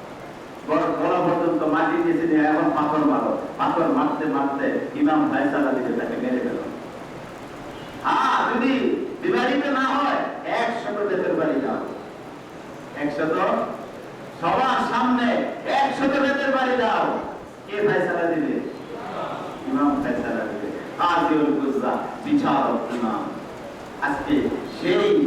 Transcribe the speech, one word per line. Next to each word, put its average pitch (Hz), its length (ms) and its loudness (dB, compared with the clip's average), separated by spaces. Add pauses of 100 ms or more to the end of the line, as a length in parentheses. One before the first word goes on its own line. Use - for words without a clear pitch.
(680)
গলা, 156 200 2 (140)
গলা 180 260 2
পর্যন্ত 165 360 2
মাটির 156 440 2
নিচে 165 200 2
নিয়ে 151 240 4
এখন 156 160 4 (100)
পাথর 151 340 2
মারো। 120 220 2 (260)
পাথর - 280 2 (100)
মারতে 147 300 0
মারতে 135 400 0 (280)
ইমাম 151 260 4 (100)
ফায়সালা - 460 2
দিবে, - 220 -2
তাকে 233 240 -2
মেরে 254 220 0
ফেলো। - 200 -4 (1400)
হ্যাঁ, - 340 2 (100)
যদি 269 240 2 (500)
বিবাহিত 254 420 2 (140)
না 262 60 2 (100)
হয়, - 260 2 (400)
একশত - 360 -2 (120)
বেতের 175 300 0
বাড়ি 147 260 2
দাও, 120 160 -2 (1200)
একশত, 156 320 0 (1080)
সবার 247 380 2 (120)
সামনে 247 360 2 (540)
একশত 269 320 2 (120)
বেতের 269 320 2
বাড়ি 254 260 2
দাও। 220 220 2 (600)
কে 202 100 -6 (100)
ফায়সালা 175 460 2
দিবে? 139 220 0 (1120)
ইমাম 135 220 4 (120)
ফায়সালা - 480 -2
দিবে। - 180 -6 (300)
কাজীউল 156 600 4
কুজ্জা, 135 340 0 (320)
বিচারক - 540 4 (160)
ইমাম। 117 280 -2 (840)
আজকে - 280 0 (460)
সেই 208 300 4 (160)